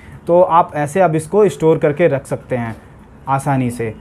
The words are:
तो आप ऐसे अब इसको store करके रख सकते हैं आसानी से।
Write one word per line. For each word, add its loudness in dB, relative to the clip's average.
तो 4
आप 2
ऐसे -2
अब 2
इसको 2
store 0
करके 0
रख -2
सकते -8
हैं -8
आसानी -2
से। -8